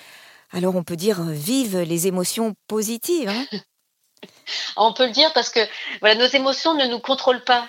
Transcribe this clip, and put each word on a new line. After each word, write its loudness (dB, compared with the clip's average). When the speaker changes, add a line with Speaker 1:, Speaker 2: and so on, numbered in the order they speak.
Speaker 1:
Alors, 0
on -2
peut -8
dire, 0
euh, -4
vive -2
les 0
émotions -2
positives, -2
hein. -4
Speaker 2:
<laughs> -6
On 4
peut 2
le 0
dire 4
parce 0
que, 0
voilà, 6
nos 4
émotions 2
ne 0
nous -2
contrôlent 0
pas 2